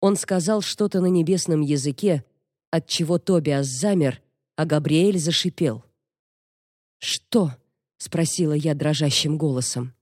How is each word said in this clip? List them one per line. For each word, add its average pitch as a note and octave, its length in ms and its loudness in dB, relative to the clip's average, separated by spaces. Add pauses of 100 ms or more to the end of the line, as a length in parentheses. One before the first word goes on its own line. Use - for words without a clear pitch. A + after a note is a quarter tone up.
Он G3 160 2
сказал F#3+ 460 -2
что-то - 380 -2
на F3+ 60 2
небесном E3+ 540 2
языке, D3 640 0 (460)
от E3 160 -2
чего E3+ 320 0
Тобиас D3 480 2
замер, C#3+ 560 0 (340)
а D#3 80 0
Габриэль D#3+ 540 2
зашипел. D#3 680 -2 (1120)
"Что?" - 540 -2 (460)
спросила E3 540 -2
я D3+ 220 0
дрожащим D3 640 0
голосом. B2+ 640 -2